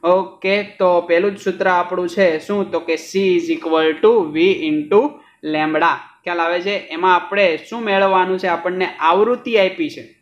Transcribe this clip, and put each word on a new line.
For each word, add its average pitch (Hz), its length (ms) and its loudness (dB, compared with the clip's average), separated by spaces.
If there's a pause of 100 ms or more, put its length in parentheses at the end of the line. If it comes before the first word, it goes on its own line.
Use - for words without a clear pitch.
ઓકે, 185 520 0 (220)
તો 185 120 2 (120)
પહેલું 175 340 0
જ - 40 -18
સૂત્ર 185 280 -2
આપણું 180 420 0
છે 190 180 2 (120)
શું? 202 320 -4
તો 165 80 -2
કે 160 180 -2
C 190 260 -2 (120)
is 165 140 0
equal 160 520 0
to 214 100 6 (220)
V 156 40 -2 (300)
into 151 320 2 (440)
lambda. 156 480 0 (320)
ખ્યાલ 175 180 -4
આવે 170 200 -2
છે? 202 140 -4 (140)
એમાં 180 260 0
આપણે 196 300 0 (120)
શું 226 260 -12
મેળવવાનું 190 560 2
છે? 190 80 -4
આપણને 180 400 -2 (240)
આવૃત્તિ 233 460 0
આપી 185 320 0
છે 131 140 -16 (180)